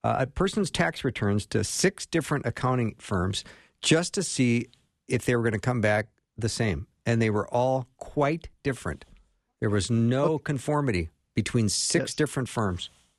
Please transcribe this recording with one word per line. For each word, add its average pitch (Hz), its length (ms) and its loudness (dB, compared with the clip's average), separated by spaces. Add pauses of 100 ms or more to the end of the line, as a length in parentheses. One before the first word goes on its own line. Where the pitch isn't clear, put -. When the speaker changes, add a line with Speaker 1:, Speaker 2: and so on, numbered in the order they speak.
Speaker 1:
uh, 113 160 2
a 131 60 0
person's 190 440 -2
tax 165 320 -2
returns 104 440 0
to 104 180 0
six - 420 0
different 147 400 -2
accounting 123 520 0
firms 95 440 -2 (400)
just 160 320 4
to 196 80 0
see 120 460 0 (400)
if 127 160 -2
they 123 100 2
were 117 80 2
gonna 110 160 0
come 123 220 -2
back 104 260 2 (320)
the 113 120 -2
same. 101 360 -2 (200)
And 117 160 2
they 110 80 4
were 104 180 0
all 127 480 0
quite 147 520 -2 (140)
different. - 420 -6 (560)
There 110 100 0
was 101 200 2
no 120 340 4 (100)
Speaker 2:
Okay. 147 100 -4
Speaker 1:
conformity 139 640 0 (260)
between 110 340 0
six - 420 0
Speaker 2:
Yes. - 40 -10
Speaker 1:
different 143 340 -2
firms. 95 420 -4 (280)